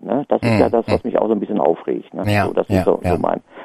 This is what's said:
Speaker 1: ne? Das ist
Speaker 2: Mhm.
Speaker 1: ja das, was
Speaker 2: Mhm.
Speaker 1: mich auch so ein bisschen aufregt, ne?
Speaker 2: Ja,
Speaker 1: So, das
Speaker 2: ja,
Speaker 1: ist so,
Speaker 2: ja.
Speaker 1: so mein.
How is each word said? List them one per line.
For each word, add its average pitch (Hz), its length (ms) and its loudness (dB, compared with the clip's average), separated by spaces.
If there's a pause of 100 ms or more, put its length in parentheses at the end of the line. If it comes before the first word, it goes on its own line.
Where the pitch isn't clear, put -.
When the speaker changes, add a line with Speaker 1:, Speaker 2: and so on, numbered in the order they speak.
Speaker 1:
ne? 120 280 -4
Das 113 140 0
ist 117 80 2
Speaker 2:
Mhm. 107 80 4
Speaker 1:
ja 120 120 4
das, 113 180 0
was 107 160 0
Speaker 2:
Mhm. 123 60 -4
Speaker 1:
mich - 80 0
auch 107 80 0
so 110 80 2
ein 101 60 -2
bisschen 104 200 -4
aufregt, 69 540 -2
ne? 92 120 -6
Speaker 2:
Ja, 104 200 2
Speaker 1:
So, 87 80 -4
das 92 140 0
Speaker 2:
ja, 95 100 2
Speaker 1:
ist 90 80 0
so, 92 180 2
Speaker 2:
ja. 87 100 2
Speaker 1:
so 82 60 0
mein. - 220 -2 (220)